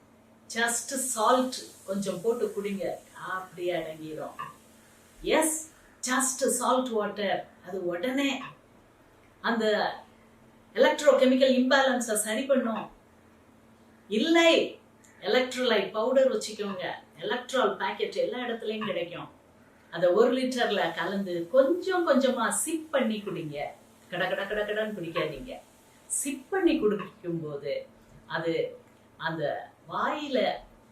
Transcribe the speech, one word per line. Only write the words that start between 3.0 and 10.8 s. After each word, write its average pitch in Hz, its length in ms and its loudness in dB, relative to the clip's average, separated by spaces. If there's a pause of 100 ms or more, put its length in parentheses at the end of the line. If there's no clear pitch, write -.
அப்படியே 180 460 -6
அடங்கிரும்." 156 600 -8 (840)
எஸ், - 500 0 (380)
just 262 340 0
salt 254 420 2 (160)
water, 202 420 -2 (240)
அது 185 180 -6
உடனே 254 560 -2 (1000)
அந்த 214 520 0 (800)
எலக்ட்ரோகெமிக்கல் 262 840 6